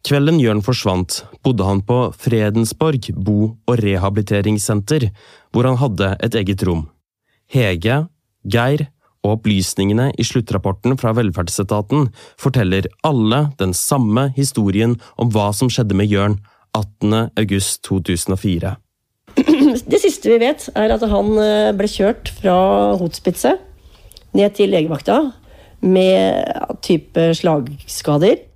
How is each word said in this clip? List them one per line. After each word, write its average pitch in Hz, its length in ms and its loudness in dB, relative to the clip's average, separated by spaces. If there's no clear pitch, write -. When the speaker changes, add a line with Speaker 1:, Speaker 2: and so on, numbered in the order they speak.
Speaker 1:
Kvelden 143 400 2
Jørn 107 240 2
forsvant, 92 560 -2
bodde 107 220 0
han 98 180 0
på 123 140 0
Fredensborg 113 960 -2
bo- 104 400 0
og 120 140 0
rehabiliteringssenter, 101 1300 0
hvor 120 160 2
han 131 80 2
hadde 98 380 0
et 117 160 -2
eget 95 240 -2
rom. 82 220 -2
Hege, 113 540 0
Geir 131 380 0
og 104 160 0
opplysningene 104 800 0
i - 80 -2
sluttrapporten 107 720 -2
fra 113 200 -2
Velferdsetaten 107 920 -2
forteller 98 480 0
alle 139 460 2
den 92 160 -2
samme 131 600 0
historien 113 600 0
om 117 140 0
hva 104 180 0
som 123 160 -2
skjedde 107 300 0
med 104 100 2
Jørn 101 300 0
attende 107 500 -2
august 98 480 -4
to 95 160 -2
tusen 87 360 -4
og - 40 -6
fire. 92 380 -4
Speaker 2:
<clears throat> 277 540 2
Det - 100 2
siste 302 320 0
vi 233 80 6
vet, 269 240 0
er 220 200 2
at 220 180 -2
han, 208 260 2
eh, 214 380 2
ble 196 140 -2
kjørt 214 500 -2
fra 185 160 2
hospitset 180 640 -2
ned 202 240 2
til 196 160 2
legevakta 165 480 0
med 185 1000 2
type 165 520 0
slagskader. 147 1200 0